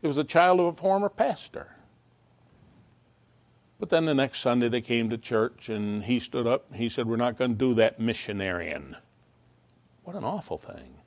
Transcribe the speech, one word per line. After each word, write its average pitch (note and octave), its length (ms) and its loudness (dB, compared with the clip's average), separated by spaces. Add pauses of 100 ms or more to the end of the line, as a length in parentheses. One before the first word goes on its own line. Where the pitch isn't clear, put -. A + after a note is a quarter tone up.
It F3 60 -4
was C#3+ 100 0
the D3 80 0
child F3+ 360 6
of F3 60 4
a F3 60 0
former G3 360 0
pastor. - 680 -4 (2000)
But F#3+ 100 -4
then E3 140 4
the D#3 100 2
next C3+ 240 2
Sunday A#2+ 300 4
they A#2+ 120 0
came A#2 300 0
to A#2 80 -4
church, A#2 500 -2
and G#2 360 -4
he A#2+ 160 0
stood A#2+ 260 -4
up, A#2+ 240 -2
and G2+ 100 -10
he A#2 80 -2
said, A#2 180 -4
"We're A2+ 100 -2
not A#2+ 200 0
gonna B2 180 0
do B2 200 2
that A2 260 4
missionarian." F2+ 960 -4 (1080)
What F3 120 -14
an F#3 80 -10
awful D#3 340 -6
thing. - 360 -18 (120)